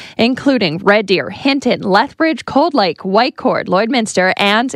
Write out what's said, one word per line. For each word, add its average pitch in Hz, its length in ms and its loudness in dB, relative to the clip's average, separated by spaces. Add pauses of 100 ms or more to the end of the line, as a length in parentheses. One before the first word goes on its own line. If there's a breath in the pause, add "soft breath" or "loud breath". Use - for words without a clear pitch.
(180 loud breath)
including 233 600 0
Red 202 280 2
Deer, 180 240 0
Hinton, 269 500 -2
Lethbridge, 262 640 0
Cold 302 300 0
Lake, 196 240 0
Whitecourt, 220 720 -2
Lloydminster, 202 680 0
and 214 400 0